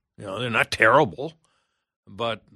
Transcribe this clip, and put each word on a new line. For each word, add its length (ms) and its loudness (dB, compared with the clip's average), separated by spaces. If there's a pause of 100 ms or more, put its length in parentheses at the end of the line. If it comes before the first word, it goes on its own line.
(160)
You 100 -18
know, 140 -10
they're 120 -8
not 180 0
terrible, 640 2 (720)
but 380 -8 (120)